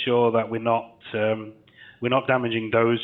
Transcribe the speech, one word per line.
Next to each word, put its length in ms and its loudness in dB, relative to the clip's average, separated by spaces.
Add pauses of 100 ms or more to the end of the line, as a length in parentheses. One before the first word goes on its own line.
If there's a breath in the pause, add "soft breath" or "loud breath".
sure 260 2
that 180 0
we're 120 -4
not, 340 -2 (180)
um, 380 -2 (480 loud breath)
we're 100 -2
not 180 0
damaging 440 -2
those 320 4